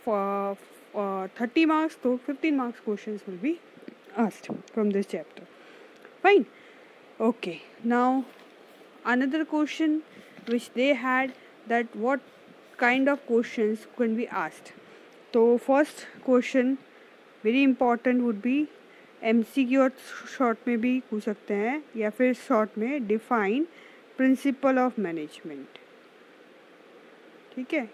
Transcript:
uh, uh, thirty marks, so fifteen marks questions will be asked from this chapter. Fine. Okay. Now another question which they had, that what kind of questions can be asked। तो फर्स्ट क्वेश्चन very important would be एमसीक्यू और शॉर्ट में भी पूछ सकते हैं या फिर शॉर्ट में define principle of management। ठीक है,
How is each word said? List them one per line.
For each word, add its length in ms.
uh, 480
uh, 380
thirty 300
marks, 360
so 160
fifteen 400
marks 220
questions 480
will 100
be 220
asked 340
from 180
this 160
chapter. 360
Fine. 220
Okay. 420
Now 420
another 400
question 580
which 260
they 200
had, 400
that 280
what 260
kind 240
of 100
questions 440
can 420
be 160
asked। 400
तो 240
फर्स्ट 680
क्वेश्चन 520
very 300
important 460
would 240
be 200
एमसीक्यू 580
और 100
शॉर्ट 200
में 140
भी 180
पूछ 120
सकते 300
हैं 300
या 120
फिर 240
शॉर्ट 440
में 220
define 680
principle 560
of 140
management। 880
ठीक 180
है, 200